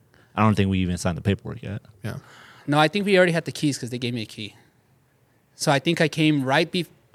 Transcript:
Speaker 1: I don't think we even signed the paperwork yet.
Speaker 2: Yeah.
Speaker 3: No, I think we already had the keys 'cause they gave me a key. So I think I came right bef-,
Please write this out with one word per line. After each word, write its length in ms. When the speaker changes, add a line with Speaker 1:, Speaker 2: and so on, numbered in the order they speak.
Speaker 1:
I 60
don't 120
think 160
we 100
even 180
signed 180
the 60
paperwork 400
yet. 180
Speaker 2:
Yeah. 140
Speaker 3:
No, 120
I 100
think 180
we 100
already 160
had 120
the 80
keys 260
'cause 120
they 80
gave 160
me 80
a 40
key. 300
So 160
I 80
think 220
I 80
came 360
right 260
bef-, 180